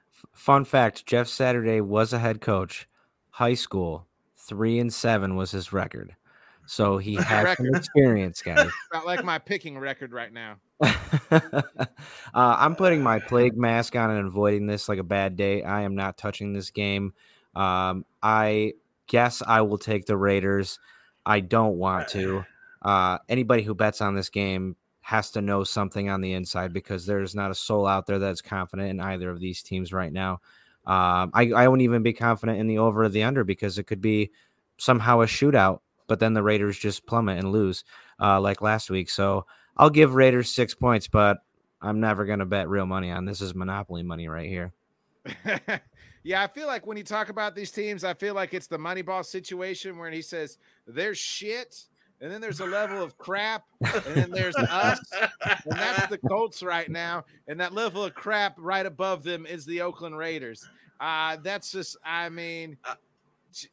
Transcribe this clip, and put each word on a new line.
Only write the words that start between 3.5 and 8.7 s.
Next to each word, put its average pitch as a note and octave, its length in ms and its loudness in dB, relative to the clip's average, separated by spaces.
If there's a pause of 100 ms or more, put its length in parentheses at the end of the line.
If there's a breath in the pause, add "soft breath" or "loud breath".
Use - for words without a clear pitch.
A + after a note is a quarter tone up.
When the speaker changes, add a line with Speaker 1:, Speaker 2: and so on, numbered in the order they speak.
Speaker 1:
school, F2+ 520 -4 (300)
three A2+ 420 0
and A#2+ 140 -2
seven G2 420 0
was F#2+ 160 -2
his F#2+ 220 -6
record. D#2 420 -6 (540 soft breath)
So G2+ 280 2
he G2+ 180 -4
Speaker 2:
<laughs> - 0 -
Speaker 1:
has A2 400 2
some B2+ 120 -2
Speaker 2:
Record. C#3 100 2
Speaker 1:
experience, A#2 640 2
guys. F2 280 2 (120)